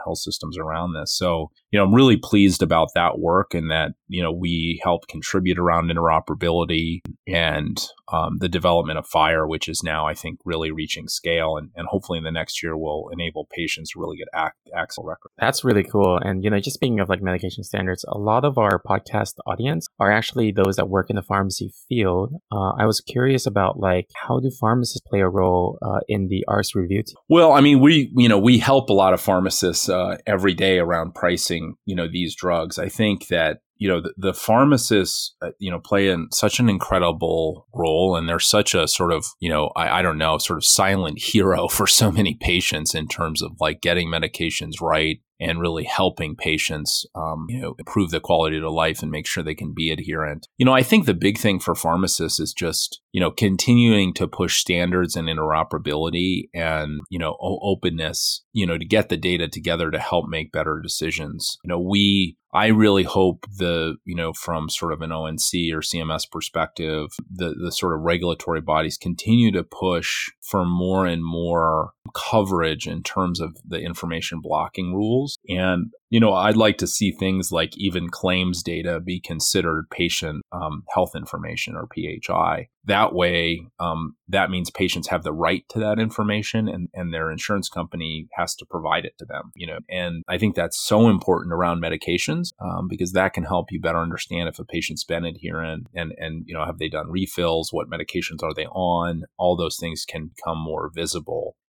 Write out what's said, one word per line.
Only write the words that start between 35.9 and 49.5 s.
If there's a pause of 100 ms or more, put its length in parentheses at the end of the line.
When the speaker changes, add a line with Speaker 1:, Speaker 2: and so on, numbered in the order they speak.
Speaker 1:
in
such
an
incredible
role,
and
they're
such
a
sort
of, (160)
you
know,
I,
I
don't
know,
sort
of
silent
<laughs>
hero
for
so
many
patients
in
terms
of,
like,
getting
medications
right (200)
and
really
helping
patients,
um,
you
know,
improve
the
quality
of
their
life
and
make
sure
they